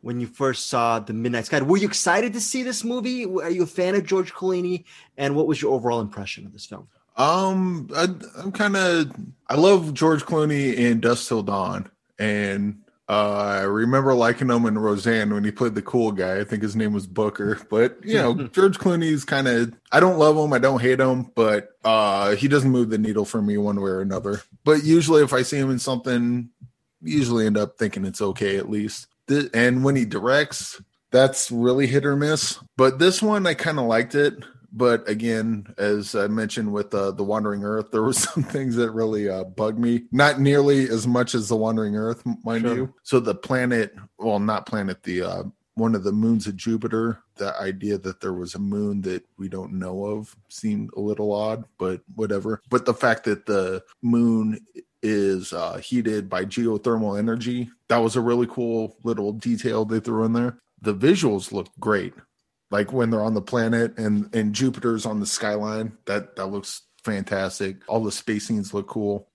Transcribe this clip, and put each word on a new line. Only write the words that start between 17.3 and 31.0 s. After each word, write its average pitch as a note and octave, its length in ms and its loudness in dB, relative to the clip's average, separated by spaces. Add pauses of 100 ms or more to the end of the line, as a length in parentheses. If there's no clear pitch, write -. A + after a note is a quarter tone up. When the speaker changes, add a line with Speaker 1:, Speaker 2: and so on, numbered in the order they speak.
Speaker 2:
But, A#2 340 2
you A3 100 -2
know, C3+ 200 4
Speaker 1:
<laughs> C#3 180 -6
Speaker 2:
George F#3+ 260 4
Clooney's D#3+ 460 0
kinda, B2 480 0 (200)
I C#3 80 8
don't F3+ 180 6
love D3+ 180 6
him, D3+ 160 2
I D#3 60 4
don't C3 240 4
hate B2+ 180 4
him, C3 340 2
but, G#2+ 360 2 (140)
uh, G#2 520 4
he C3+ 120 0
doesn't C3+ 220 4
move B2 200 2
the A2 80 0
needle G#2+ 260 0
for A2 160 -4
me G#2 180 0
one G2+ 220 0
way G2 100 -2
or F#2 120 -2
another. G2 400 -4 (220)
But D3+ 200 4
usually D#3 380 6
if C3+ 100 2
I B2+ 100 2
see C3+ 160 -2
him C3+ 120 0
in B2+ 80 0
something, A#2+ 720 -2 (500)
usually B2 460 0
end G#2 100 2
up G#2 220 -2
thinking G2 260 -2
it's F#2 160 -8
okay G2 380 -2
at - 100 -6
least. G#2+ 380 -6 (220)
Th-, C#3+ 260 0
and B2 300 4
when C#3 120 4
he B2 80 2
directs, A#2+ 800 -2 (280)